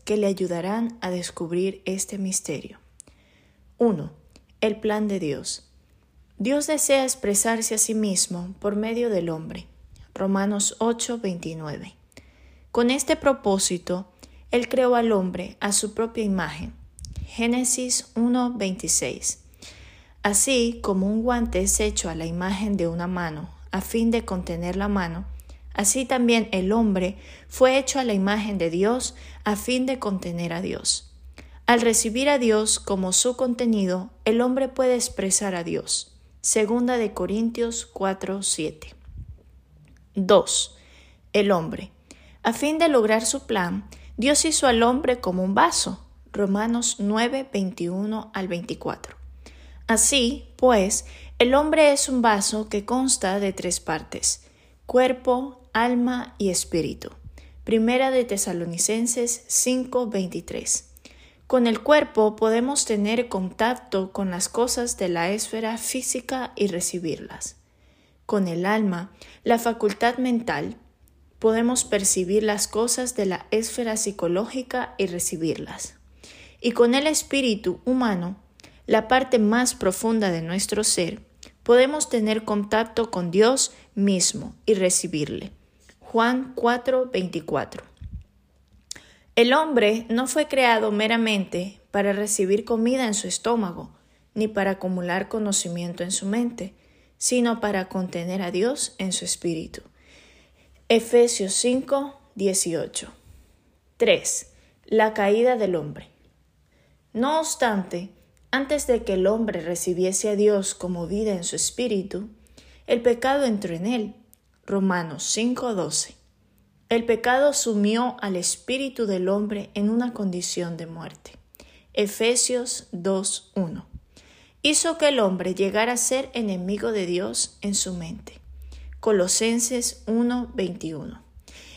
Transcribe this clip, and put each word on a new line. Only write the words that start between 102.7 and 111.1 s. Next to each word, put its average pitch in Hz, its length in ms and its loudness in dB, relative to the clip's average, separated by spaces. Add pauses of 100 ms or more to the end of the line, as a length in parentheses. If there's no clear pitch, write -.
Tres, - 560 2 (320)
la 220 280 4
caída 220 440 2
del 190 180 0
hombre. 151 320 -8 (1040)
No 233 300 2
obstante, 196 680 -2 (400)
antes 277 360 0
de 233 160 2
que 196 120 0
el 185 120 4
hombre 214 320 0
recibiese 180 720 -2
a 202 80 0
Dios 202 380 4
como 175 320 -6
vida 208 260 -2